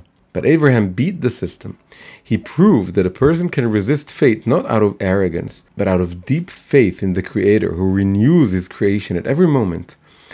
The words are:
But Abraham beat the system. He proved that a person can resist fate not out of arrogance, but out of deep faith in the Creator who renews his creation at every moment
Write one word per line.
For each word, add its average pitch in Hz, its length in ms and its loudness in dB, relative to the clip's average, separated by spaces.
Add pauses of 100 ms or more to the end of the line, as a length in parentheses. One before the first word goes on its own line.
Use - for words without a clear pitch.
(340)
But 92 120 -4
Abraham 127 480 2
beat 151 280 -4
the 123 100 0
system. - 480 -12 (440)
He - 140 -2
proved 139 560 2
that 92 140 2
a - 20 2
person 165 400 0
can 120 220 -2
resist 107 400 -2
fate 117 340 0
not 160 220 0
out 110 160 2
of 101 160 0
arrogance, 92 640 -4 (100)
but 101 120 -2
out 92 140 2
of 87 240 -8
deep 165 260 -4
faith 110 500 0
in 95 140 -2
the 92 80 -4
Creator 101 500 0
who 92 180 -2
renews 101 600 2
his 92 160 -4
creation 101 500 -2
at - 80 -6
every 165 220 0
moment 98 480 -2 (380)